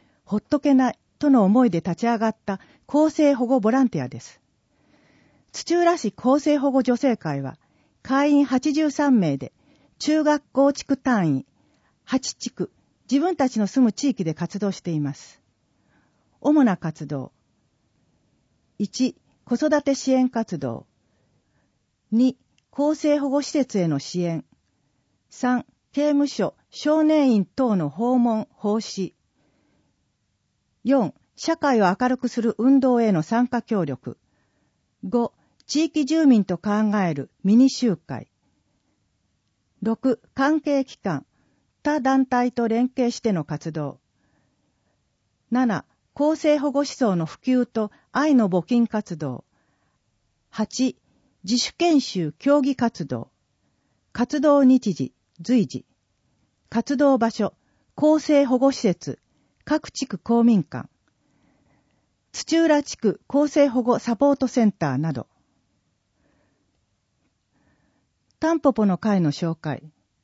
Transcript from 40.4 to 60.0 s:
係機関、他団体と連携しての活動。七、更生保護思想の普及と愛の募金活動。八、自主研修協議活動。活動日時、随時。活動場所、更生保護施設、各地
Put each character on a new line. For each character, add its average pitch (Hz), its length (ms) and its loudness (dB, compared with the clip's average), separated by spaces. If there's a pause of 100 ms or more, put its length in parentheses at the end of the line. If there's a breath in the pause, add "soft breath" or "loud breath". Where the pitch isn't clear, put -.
係 277 240 -2
機 - 120 -20
関、 160 280 -6 (580)
他 294 160 -2
団 269 260 2
体 247 260 0
と 233 160 -2
連 233 220 0
携 247 220 -2
し - 80 -10
て 226 120 -2
の 170 120 -2
活 156 280 -10
動。 151 280 -8 (1500)
七、 233 340 0 (280)
更 302 220 0
生 302 240 2
保 277 120 -4
護 269 80 -2
思 285 60 0
想 220 300 -2
の 165 100 -2
普 - 160 -12
及 254 240 0
と 220 260 -6 (200 soft breath)
愛 294 240 2
の 220 140 4
募 175 160 0
金 240 220 0
活 208 300 -8
動。 139 280 -10 (1040)
八、 - 480 -4 (460)
自 240 140 -2
主 - 180 -6
研 330 260 2
修 165 380 -6
協 285 220 2
議 262 140 -2
活 226 300 -4
動。 123 260 -10 (800)
活 254 300 -4
動 285 220 4
日 254 300 4
時、 135 200 -8 (260)
随 214 280 0
時。 - 180 -12 (840)
活 240 280 -4
動 269 200 4
場 226 140 0
所、 202 220 -4 (420)
更 302 240 2
生 285 260 2
保 254 120 0
護 269 140 2
施 - 80 -6
設、 - 400 -4 (500)
各 302 220 -4
地 - 160 -8